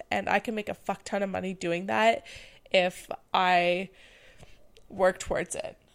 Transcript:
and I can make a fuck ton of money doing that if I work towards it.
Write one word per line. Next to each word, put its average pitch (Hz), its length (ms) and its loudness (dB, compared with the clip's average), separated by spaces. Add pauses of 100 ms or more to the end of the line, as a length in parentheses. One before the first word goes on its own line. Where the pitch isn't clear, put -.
(100)
and 196 200 -2
I 202 80 4
can 220 160 -6
make 214 160 -6
a 190 40 -4
fuck - 300 -8
ton 202 180 -4
of 196 60 -2
money 185 240 -4
doing 175 340 -4
that 220 400 2 (460)
if 185 360 2 (260)
I 180 560 2 (1000)
work 190 300 2
towards - 360 -4
it. - 220 -8 (180)